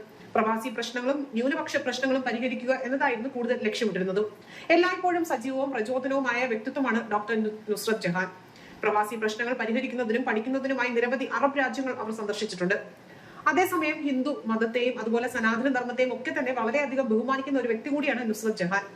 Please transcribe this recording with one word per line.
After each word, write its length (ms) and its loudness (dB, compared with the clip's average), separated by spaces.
പ്രവാസി 340 2
പ്രശ്നങ്ങളും 680 -2
ന്യൂനപക്ഷ 420 0
പ്രശ്നങ്ങളും 460 0
പരിഹരിക്കുക 520 -2
എന്നതായിരുന്നു 540 -2
കൂടുതൽ 340 0
ലക്ഷ്യമിട്ടിരുന്നത്. 640 0
എല്ലായ്പ്പോഴും 540 4
സജീവവും 460 -2
പ്രചോദനവുമായ 760 0
വ്യക്തിത്വമാണ് 640 0
ഡോക്ടർ 320 0
നു-, 280 -4
നുസ്രത് 300 0
ജഹാൻ. 260 0
പ്രവാസി 340 2
പ്രശ്നങ്ങൾ 380 -2
പരിഹരിക്കുന്നതിനും 680 0
പഠിക്കുന്നതിനുമായി 680 0
നിരവധി 360 2
അറബ് 340 2
രാജ്യങ്ങൾ 360 0
അവർ 180 -4
സന്ദർശിച്ചിട്ടുണ്ട്. 640 -2
അതേസമയം 460 4
ഹിന്ദു 520 0
മതത്തെയും 540 0
അതുപോലെ 280 0
സനാതന 440 2
ധർമ്മത്തെയും 420 0
ഒക്കെ 240 -4
തന്നെ 140 0
വളരെയധികം 560 2
ബഹുമാനിക്കുന്ന 520 2
ഒരു 80 0
വ്യക്തി 200 -2
കൂടിയാണ് 400 0
നുസ്രത് 280 0
ജഹാൻ. 260 0